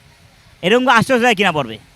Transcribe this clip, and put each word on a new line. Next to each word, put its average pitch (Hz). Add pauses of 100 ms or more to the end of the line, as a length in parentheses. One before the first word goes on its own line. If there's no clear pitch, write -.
(640)
এরকম 247
আটশো 247
টাকা 240
কিনা 185
পড়বে। 117 (180)